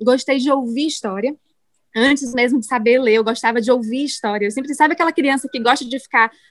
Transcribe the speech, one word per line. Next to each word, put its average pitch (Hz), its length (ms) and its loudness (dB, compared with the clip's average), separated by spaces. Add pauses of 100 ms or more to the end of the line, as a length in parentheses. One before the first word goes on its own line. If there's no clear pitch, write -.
gostei 254 380 2
de 262 120 0
ouvir 269 360 -2
história, 233 500 -6 (600)
antes 269 380 2
mesmo 247 260 2
de 220 60 -10
saber 240 340 2
ler, 226 140 2
eu 226 100 2
gostava 233 360 0
de 226 120 2
ouvir 247 320 -2
história. 208 420 -4
Eu 208 60 -2
sempre, 269 220 -6
sabe 302 180 2
aquela 330 180 0
criança 269 400 0
que - 80 -8
gosta 240 260 2
de 247 140 -6
ficar 226 320 0 (200)